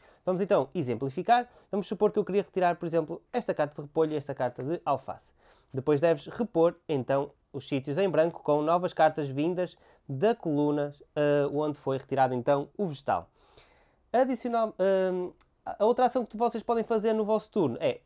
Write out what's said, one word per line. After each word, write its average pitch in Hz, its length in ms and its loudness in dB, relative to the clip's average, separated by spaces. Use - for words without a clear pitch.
Vamos 180 140 0
então 180 340 2
exemplificar. 151 760 -2
Vamos 190 180 -4
supor 208 240 0
que - 80 -2
eu 202 40 2
queria 185 200 -2
retirar, 175 340 0
por 175 80 -8
exemplo, 160 360 -2
esta 214 200 -2
carta 147 220 -4
de 156 60 -10
repolho 156 320 0
e - 20 -2
esta 139 180 -6
carta 127 300 -4
de 156 220 -4
alface. - 480 -6
Depois 135 260 2
deves 165 280 2
repor, 170 480 0
então, 139 440 -2
os 135 160 -12
sítios 139 300 -4
em 196 100 2
branco 160 340 0
com 147 200 2
novas 170 320 0
cartas 156 340 2
vindas 165 500 -4
da 156 260 0
coluna, 147 600 -2
eh, 147 380 2
onde 151 260 -2
foi 135 200 -2
retirado, 131 360 0
então, 139 440 0
o 202 100 -2
vegetal. 107 420 -4
Adicional, 233 640 0
ehm, 185 540 0
a 208 80 2
outra 240 200 4
ação 240 200 0
que - 120 -12
vocês 233 260 -2
podem 233 200 0
fazer 220 280 0
no 220 140 0
vosso 214 260 0
turno 147 300 0
é, 143 240 0